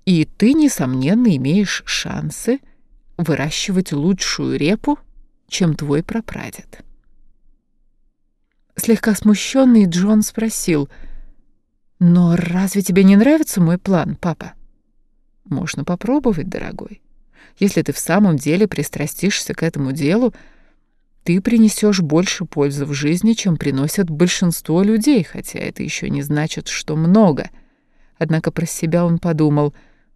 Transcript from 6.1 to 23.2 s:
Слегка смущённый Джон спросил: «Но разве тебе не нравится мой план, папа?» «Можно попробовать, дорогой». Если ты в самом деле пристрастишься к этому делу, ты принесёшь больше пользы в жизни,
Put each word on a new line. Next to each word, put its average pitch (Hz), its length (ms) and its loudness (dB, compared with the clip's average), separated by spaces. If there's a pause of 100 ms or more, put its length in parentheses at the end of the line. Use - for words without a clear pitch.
Слегка 220 380 0
смущённый 226 680 4
Джон 190 380 2
спросил: 180 680 -2 (1120)
«Но 175 360 4
разве 180 460 -2
тебе 190 240 4
не 196 120 8
нравится 285 440 4
мой 170 160 4
план, 180 400 -2
папа?» - 380 -6 (920)
«Можно 143 400 -6
попробовать, 214 640 -2
дорогой». - 540 -12 (560)
Если 190 240 2
ты 147 100 -4
в - 60 -10
самом 175 380 2
деле 170 300 0
пристрастишься - 880 -6
к - 80 -6
этому 147 300 -4
делу, 190 420 0 (920)
ты 175 160 0
принесёшь 214 600 2
больше 170 440 0
пользы 143 420 -2
в 147 60 -8
жизни, 170 420 0